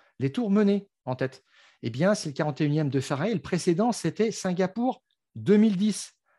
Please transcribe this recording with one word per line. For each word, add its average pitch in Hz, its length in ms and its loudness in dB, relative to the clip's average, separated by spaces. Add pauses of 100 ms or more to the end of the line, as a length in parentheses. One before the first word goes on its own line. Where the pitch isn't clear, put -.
(200)
les 135 120 -2
tours 233 180 -2
menés 202 400 2 (160)
en 127 100 -4
tête, - 280 -6 (400)
eh 127 60 -2
bien, 165 260 2
c'est - 140 -6
le 139 40 -8
quarante 151 280 -2
et 156 40 2
unième 147 240 2
de 135 100 0
Ferrari. 147 320 -2
Et 226 40 -2
le 151 60 -4
précédent, 185 500 0
c'était 208 400 -2
Singapour 190 720 -2 (320)
deux 120 220 4
mille 208 200 4
dix, 202 360 -2 (260)